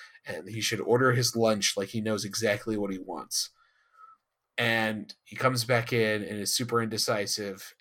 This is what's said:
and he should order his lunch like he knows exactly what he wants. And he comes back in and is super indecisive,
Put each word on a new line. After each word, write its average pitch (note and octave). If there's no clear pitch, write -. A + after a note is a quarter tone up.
and F2+
he A2
should G#2
order B2
his B2
lunch A2
like G2
he A2+
knows G#2+
exactly G#2
what G2+
he F#2
wants. -
And A2
he -
comes C3
back A#2
in G#2+
and G2+
is G2+
super A#2
indecisive, G#2